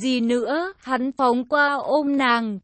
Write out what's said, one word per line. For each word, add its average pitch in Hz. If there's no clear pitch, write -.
gì 254
nữa, 247
hắn 262
phóng 247
qua 285
ôm 277
nàng, 233